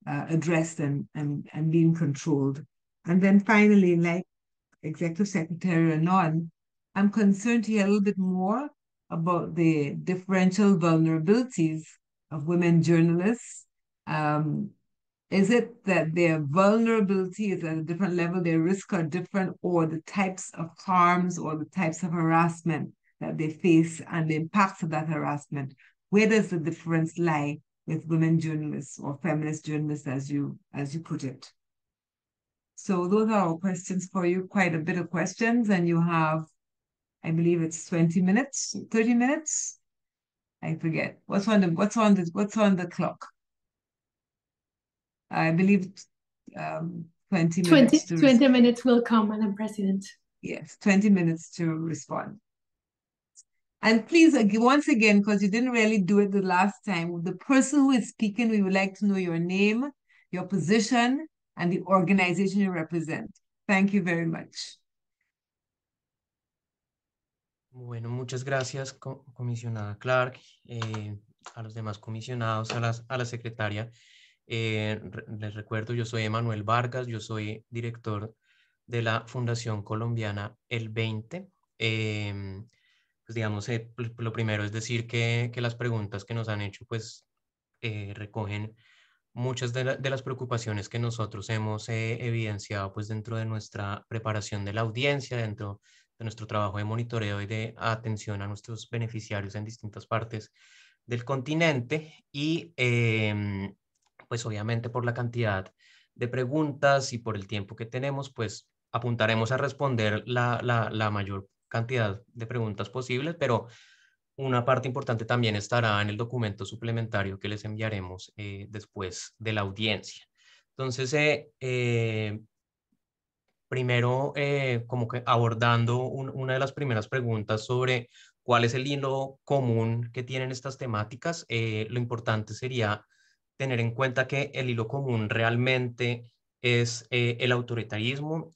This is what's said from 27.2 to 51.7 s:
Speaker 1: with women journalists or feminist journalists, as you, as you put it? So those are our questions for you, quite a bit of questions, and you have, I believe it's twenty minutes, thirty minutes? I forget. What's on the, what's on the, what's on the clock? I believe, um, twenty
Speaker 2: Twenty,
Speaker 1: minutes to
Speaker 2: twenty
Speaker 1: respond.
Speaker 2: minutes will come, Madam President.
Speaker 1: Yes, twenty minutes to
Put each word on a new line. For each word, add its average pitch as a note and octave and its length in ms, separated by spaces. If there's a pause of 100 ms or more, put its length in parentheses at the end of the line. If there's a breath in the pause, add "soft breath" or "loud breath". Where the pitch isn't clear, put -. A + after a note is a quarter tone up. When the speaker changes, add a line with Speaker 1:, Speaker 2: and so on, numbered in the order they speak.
Speaker 1:
with D#3 180
women D#3+ 340
journalists D3+ 600
or C#3 240
feminist D#3 420
journalists, D3+ 400
as C#3 260
you, C#3+ 280 (160)
as C#3 180
you D#3+ 80
put - 220
it? C3+ 280 (1200)
So F3+ 320
those A3 220
are G3+ 200
our D#3+ 80
questions F3+ 540
for F#3 140
you, F#3 220
quite F3+ 280
a E3 40
bit E3+ 180
of E3+ 120
questions, A3+ 600
and F3 180
you E3+ 140
have, D#3+ 440 (800)
I E3 80
believe E3+ 300
it's D#3+ 260
twenty E3+ 340
minutes, G#3 540 (160)
thirty A3+ 240
minutes? C#4 640 (800)
I D#3+ 140
forget. D#3+ 500
What's G3 220
on G#3 140
the, F#3 80
what's G3 280
on G#3+ 180
the, F3 180
what's G3+ 240
on G3+ 180
the F3+ 100
clock? - 420 (2000)
I E3 200
believe, F#3 360 (680)
um, E3 500 (240)
twenty E3+ 340
Speaker 2:
Twenty, D4+ 220
Speaker 1:
minutes D#4 240
to - 80
Speaker 2:
twenty C#4 160
Speaker 1:
respond. B3+ 200
Speaker 2:
minutes A#3+ 320
will A#3+ 160
come, A3+ 280
Madam G#3+ 260
President. G3 500 (360)
Speaker 1:
Yes, - 380
twenty G3+ 300
minutes E3 420
to E3 220